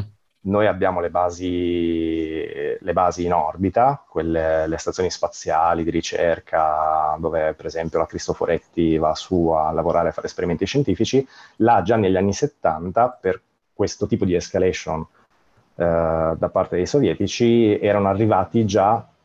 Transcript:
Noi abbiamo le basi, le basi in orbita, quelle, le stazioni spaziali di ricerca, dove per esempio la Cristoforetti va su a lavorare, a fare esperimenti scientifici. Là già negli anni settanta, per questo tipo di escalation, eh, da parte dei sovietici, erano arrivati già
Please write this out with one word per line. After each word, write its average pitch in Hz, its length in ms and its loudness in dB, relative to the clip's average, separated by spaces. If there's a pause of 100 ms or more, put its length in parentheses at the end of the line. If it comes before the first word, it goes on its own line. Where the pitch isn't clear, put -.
(460)
Noi 104 200 2
abbiamo 92 340 0
le 87 100 -2
basi, 85 1300 -2 (340)
le 90 140 -6
basi 87 320 0
in 87 80 0
orbita, 87 760 0
quelle, 80 640 -2
le 80 80 -4
stazioni 87 340 -4
spaziali 82 720 -2
di 82 60 0
ricerca, 78 1300 0
dove 78 360 -2
per - 120 -16
esempio 82 320 -4
la 80 80 0
Cristoforetti 85 920 -2
va 78 160 0
su 85 340 0
a 78 240 0
lavorare, 82 380 0
a - 20 -8
fare - 140 -8
esperimenti 87 400 -4
scientifici. 131 600 0 (300)
Là 110 260 4
già 110 140 2
negli 92 200 2
anni 98 180 2
settanta, 92 720 0 (100)
per 92 220 -4 (320)
questo 101 340 -2
tipo 101 200 0
di 90 80 2
escalation, 85 640 -2 (760)
eh, 82 600 0
da 82 160 -2
parte 92 240 0
dei 90 100 0
sovietici, 113 960 2
erano 101 280 2
arrivati 107 580 2
già 101 360 2 (220)